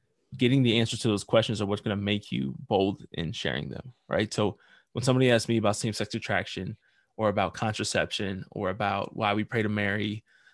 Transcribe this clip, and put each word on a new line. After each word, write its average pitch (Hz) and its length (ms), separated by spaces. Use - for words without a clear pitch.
getting 127 260
the 117 160
answers 113 200
to 117 100
those 101 160
questions 113 360
are 104 40
what's 101 160
gonna 107 160
make 101 340
you - 240
bold 98 420
in 82 220
sharing 67 340
them, - 240
right? 107 260
So 107 240
when 120 100
somebody 131 260
asks 117 200
me 117 80
about 107 180
same-sex - 400
attraction 101 640
or 110 100
about 98 260
contraception 98 960
or 98 180
about 101 460
why 104 180
we 107 100
pray 113 180
to 107 60
Mary 104 560